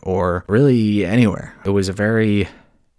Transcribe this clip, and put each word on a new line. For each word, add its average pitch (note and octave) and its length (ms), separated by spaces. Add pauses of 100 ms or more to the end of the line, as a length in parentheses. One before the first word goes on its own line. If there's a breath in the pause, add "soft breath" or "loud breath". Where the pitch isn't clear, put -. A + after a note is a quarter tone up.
or F2+ 440
really A2 560
anywhere. G#2+ 520 (100)
It G2 60
was G2 180
a F#2+ 40
very, G#2 500
it F2 60 (500 loud breath)